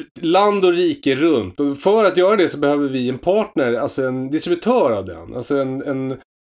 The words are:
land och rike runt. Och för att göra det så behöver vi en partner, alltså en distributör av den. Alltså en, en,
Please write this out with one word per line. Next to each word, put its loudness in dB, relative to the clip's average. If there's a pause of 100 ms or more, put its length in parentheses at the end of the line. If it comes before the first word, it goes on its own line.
(200)
land 2
och 6
rike 0
runt. 0
Och -2
för 2
att 2
göra 4
det 2
så -6
behöver 0
vi -2
en -4
partner, 0
alltså -4
en -4
distributör 0
av -2
den. -16
Alltså -2
en, -2
en, -4 (420)